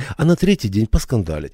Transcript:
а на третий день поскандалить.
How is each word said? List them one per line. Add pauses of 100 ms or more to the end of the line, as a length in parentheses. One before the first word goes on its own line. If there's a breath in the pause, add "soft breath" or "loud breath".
(180 loud breath)
а
на
третий
день
поскандалить.